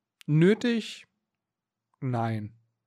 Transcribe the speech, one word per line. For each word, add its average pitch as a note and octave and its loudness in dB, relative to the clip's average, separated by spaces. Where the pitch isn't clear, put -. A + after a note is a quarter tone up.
nötig? G#3 2
Nein. A2+ -4